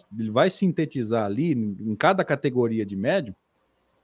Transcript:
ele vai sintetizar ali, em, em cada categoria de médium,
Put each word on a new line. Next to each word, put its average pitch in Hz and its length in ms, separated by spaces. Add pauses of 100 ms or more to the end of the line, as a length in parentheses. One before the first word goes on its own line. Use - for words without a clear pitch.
(180)
ele 110 120
vai 147 200
sintetizar 127 760
ali, 127 280
em, 107 280
em 107 160
cada 185 260
categoria 123 640
de 98 120
médium, 123 380 (680)